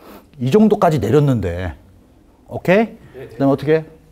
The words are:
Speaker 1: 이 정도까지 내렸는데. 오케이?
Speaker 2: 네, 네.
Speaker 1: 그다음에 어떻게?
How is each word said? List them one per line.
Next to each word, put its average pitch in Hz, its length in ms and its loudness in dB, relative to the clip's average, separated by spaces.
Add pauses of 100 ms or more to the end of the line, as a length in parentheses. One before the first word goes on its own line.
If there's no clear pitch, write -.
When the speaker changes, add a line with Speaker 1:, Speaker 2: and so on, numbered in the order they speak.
(400)
Speaker 1:
이 127 120 -4
정도까지 202 480 2
내렸는데. 101 760 0 (760)
오케이? 165 300 0
Speaker 2:
네, 226 200 -2 (180)
네. 131 140 -18
Speaker 1:
그다음에 139 220 -2
어떻게? 156 340 -2 (260)